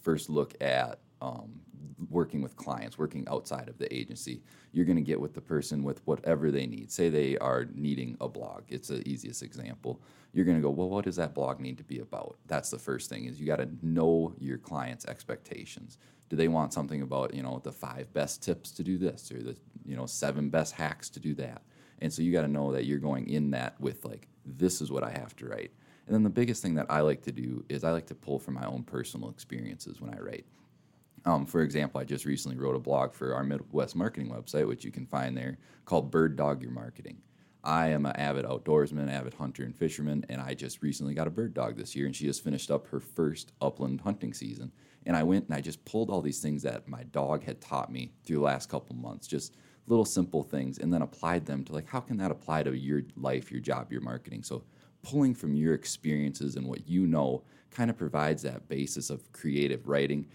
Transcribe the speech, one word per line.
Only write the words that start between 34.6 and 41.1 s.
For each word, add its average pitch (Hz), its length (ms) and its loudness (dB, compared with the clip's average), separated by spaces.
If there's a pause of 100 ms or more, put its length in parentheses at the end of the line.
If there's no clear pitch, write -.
which 57 180 -2
you - 60 -8
can - 140 -8
find 65 320 -2
there, 64 220 -6 (260)
called 76 260 2
Bird 80 260 6
Dog 71 260 2
Your 60 80 -8
Marketing. - 500 -10 (440)
I 80 240 4
am 73 180 4
an 64 100 0
avid 69 300 0
outdoorsman, 71 640 4
avid 64 220 -4
hunter 67 300 -6
and 62 120 -8
fisherman, 73 520 0
and 65 120 -4
I 67 140 -6
just - 260 -8
recently 71 340 -2